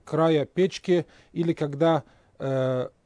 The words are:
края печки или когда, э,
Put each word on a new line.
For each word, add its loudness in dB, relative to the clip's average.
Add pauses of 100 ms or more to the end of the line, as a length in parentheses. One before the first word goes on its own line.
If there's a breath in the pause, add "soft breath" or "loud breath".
края 2
печки 0 (260 soft breath)
или -2
когда, 0 (360 soft breath)
э, -2 (160)